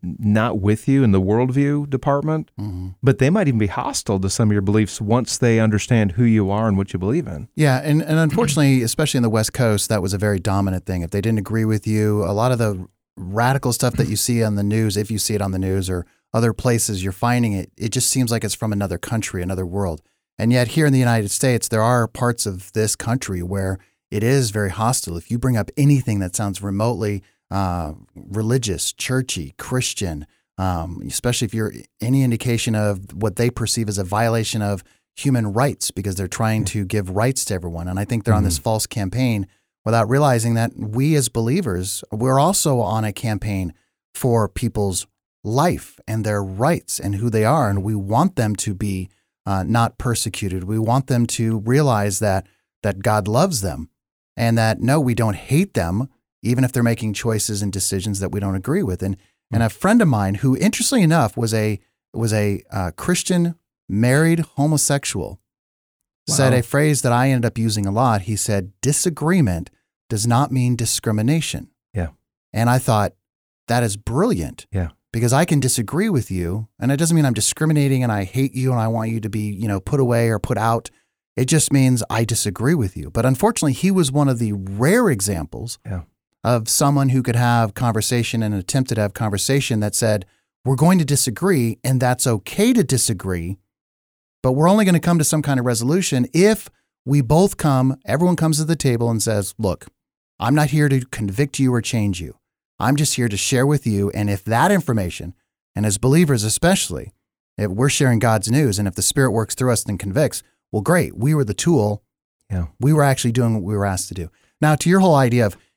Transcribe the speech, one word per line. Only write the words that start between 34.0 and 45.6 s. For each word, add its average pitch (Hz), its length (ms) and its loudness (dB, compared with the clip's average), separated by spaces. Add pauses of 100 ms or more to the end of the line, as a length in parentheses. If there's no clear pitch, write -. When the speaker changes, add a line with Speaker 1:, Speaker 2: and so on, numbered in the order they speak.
Speaker 2:
violation 110 580 -2
of 101 220 -4 (340)
human 120 360 0
rights, 123 400 -2
because 95 240 -6
they're 95 100 -4
trying 110 360 -2
Speaker 1:
Yeah. 104 100 -2
Speaker 2:
to 104 120 -4
give 95 260 -4
rights 113 340 -2
to 107 100 -6
everyone. 85 320 -6
And 92 140 -4
I 104 40 -2
think 113 200 -4
they're 113 100 4
on 104 80 2
this 85 140 0
Speaker 1:
Mm-hmm. - 80 -8
Speaker 2:
false 110 240 0
campaign 107 580 -2 (380)
without 110 240 2
realizing 123 460 2
that 117 220 0
we 123 380 -2
as 135 140 2
believers, 113 840 -2
we're 131 300 0
also 156 400 2
on 110 240 0
a 104 80 -2
campaign 98 600 -4 (440)
for 117 320 2
people's 101 580 -4 (380)
life 135 640 -2